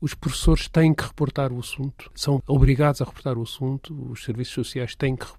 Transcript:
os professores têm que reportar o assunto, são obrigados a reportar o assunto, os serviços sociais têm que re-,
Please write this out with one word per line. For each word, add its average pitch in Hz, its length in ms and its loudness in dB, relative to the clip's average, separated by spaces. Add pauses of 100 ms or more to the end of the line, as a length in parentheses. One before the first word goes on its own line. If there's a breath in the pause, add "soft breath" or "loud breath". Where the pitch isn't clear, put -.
os 151 120 -2
professores - 540 2
têm 160 260 4
que - 120 -4
reportar 135 480 -2
o 123 60 -6
assunto, - 540 -10
são 139 340 0
obrigados 135 540 6
a 135 40 -2
reportar - 320 -6
o 117 60 -4
assunto, 135 500 -6 (180)
os 113 140 -12
serviços 117 280 -6
sociais 123 400 -6
têm 131 220 -2
que - 100 -8
re-, - 140 -14